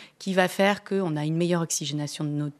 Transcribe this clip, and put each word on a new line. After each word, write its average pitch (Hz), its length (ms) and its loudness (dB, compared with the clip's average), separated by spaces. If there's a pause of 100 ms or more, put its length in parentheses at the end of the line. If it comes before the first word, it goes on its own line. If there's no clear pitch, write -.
(200)
qui 190 160 -4
va 185 120 4
faire 196 360 2
qu'on 190 320 0
a 151 100 -2
une 160 120 0
meilleure 170 260 2
oxygénation 147 600 -4
de 151 60 -2
nos 147 200 -2 (100)